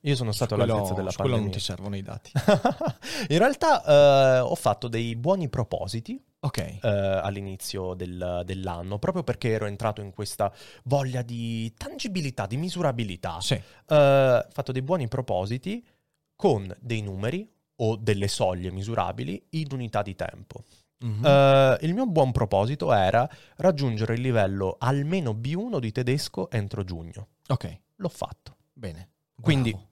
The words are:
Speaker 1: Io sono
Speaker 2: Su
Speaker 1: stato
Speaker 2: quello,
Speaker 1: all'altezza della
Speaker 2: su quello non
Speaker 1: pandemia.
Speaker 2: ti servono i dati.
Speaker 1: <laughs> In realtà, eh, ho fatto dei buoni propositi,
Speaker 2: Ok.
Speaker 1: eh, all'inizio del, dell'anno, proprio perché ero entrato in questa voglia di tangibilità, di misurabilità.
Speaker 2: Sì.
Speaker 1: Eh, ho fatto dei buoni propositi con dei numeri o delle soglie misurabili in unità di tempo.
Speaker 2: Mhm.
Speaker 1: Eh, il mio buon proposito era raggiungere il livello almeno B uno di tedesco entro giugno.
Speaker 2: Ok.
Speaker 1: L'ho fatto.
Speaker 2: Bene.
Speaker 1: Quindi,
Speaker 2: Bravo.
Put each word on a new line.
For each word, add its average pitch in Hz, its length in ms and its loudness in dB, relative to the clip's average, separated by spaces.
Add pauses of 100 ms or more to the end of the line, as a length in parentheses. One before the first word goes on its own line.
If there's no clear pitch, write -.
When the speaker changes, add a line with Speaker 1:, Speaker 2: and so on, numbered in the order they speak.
Speaker 1:
Io 143 120 2
sono 120 140 -2
Speaker 2:
Su 104 80 -2
Speaker 1:
stato 113 180 0
Speaker 2:
quello, 104 160 2
Speaker 1:
all'altezza 98 220 0
della 92 160 -2
Speaker 2:
su - 80 -8
quello 123 180 0
non 104 80 0
Speaker 1:
pandemia. 98 160 -4
Speaker 2:
ti - 120 -6
servono 98 240 -8
i 95 60 -8
dati. - 300 -14
Speaker 1:
<laughs> - 1000 0
In 160 60 4
realtà, 294 460 4
eh, 139 560 8
ho - 140 0
fatto 120 340 0
dei 117 280 -2
buoni 160 320 0
propositi, 117 720 -4 (200)
Speaker 2:
Ok. - 180 -4
Speaker 1:
eh, 98 300 -4
all'inizio 98 1040 -2
del, 90 500 -6
dell'anno, 92 540 -6
proprio 175 240 -4
perché 123 280 -4
ero 107 160 -2
entrato 104 340 -6
in 101 120 -12
questa 101 400 -4 (320)
voglia 127 380 -2
di 117 540 -6
tangibilità, 185 720 -6
di 107 100 -6
misurabilità. 120 840 -4
Speaker 2:
Sì. - 140 0
Speaker 1:
Eh, - 80 -4 (320)
ho 139 560 6
fatto 135 220 -6
dei 127 100 -2
buoni 147 260 -2
propositi 120 760 -4 (500)
con 104 460 2
dei 117 220 -4
numeri 107 460 -4 (280)
o 113 200 0
delle 107 320 0
soglie 90 440 -2
misurabili 110 800 -4
in 160 220 -4
unità 117 300 -4
di 98 140 -8
tempo. - 480 -10 (340)
Speaker 2:
Mhm. 113 260 -4
Speaker 1:
Eh, 135 580 8
il 165 120 0
mio 254 120 0
buon 156 260 2
proposito 110 600 0
era 107 360 4 (280)
raggiungere 117 580 0
il 117 60 -2
livello 98 600 0
almeno 139 540 0
B 120 220 -4
uno 214 220 -4
di 113 140 -4
tedesco 131 580 -2
entro 101 320 -4
giugno. 87 460 -10 (200)
Speaker 2:
Ok. 98 320 -4 (160)
Speaker 1:
L'ho 185 120 -6
fatto. - 480 -10 (160)
Speaker 2:
Bene. 90 380 -12 (300)
Speaker 1:
Quindi, 131 300 4
Speaker 2:
Bravo. 101 220 -10